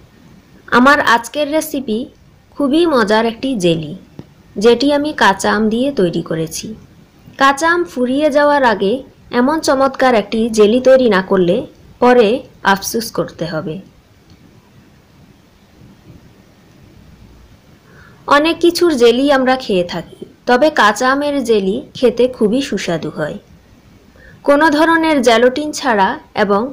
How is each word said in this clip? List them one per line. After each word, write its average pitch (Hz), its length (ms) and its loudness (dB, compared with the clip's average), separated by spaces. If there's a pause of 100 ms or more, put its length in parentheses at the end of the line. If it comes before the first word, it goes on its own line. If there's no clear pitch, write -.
(680)
আমার 262 340 4
আজকের 277 500 -2
রেসিপি 277 480 -4 (520)
খুবই 285 360 0
মজার 226 400 0
একটি 226 300 -6
জেলি, 160 360 -2 (640)
যেটি 233 360 2
আমি 294 200 -2
কাঁচা 220 400 0
আম 208 160 -2
দিয়ে 240 240 -2
তৈরি 175 300 -2
করেছি। 165 440 -8 (720)
কাঁচা 277 340 0
আম 349 140 0
ফুরিয়ে 269 460 -2
যাওয়ার 294 340 2
আগে 202 280 0 (380)
এমন 262 300 0
চমৎকার 269 540 0
একটি 214 260 -2 (100)
জেলি 220 300 4
তৈরি 254 280 4
না 190 140 2
করলে 185 340 0 (440)
পরে 247 260 4 (360)
আফসোস 220 480 -2
করতে - 360 -8
হবে। 160 280 -8 (4000)
অনেক 311 320 2
কিছুর 349 380 2
জেলি 240 360 2
আমরা 262 240 0
খেয়ে 185 280 -2
থাকি, 175 360 -12 (260)
তবে 247 240 2
কাঁচা 254 420 0
আমের 285 320 -2
জেলি 208 320 0 (180)
খেতে 240 340 0
খুবই 240 340 -2
সুস্বাদু 170 480 -6
হয়, 160 260 -8 (1080)
কোনো 285 280 2
ধরনের 320 520 2
জেলাটিন 247 500 2
ছাড়া 208 360 0 (260)
এবং 202 260 0 (120)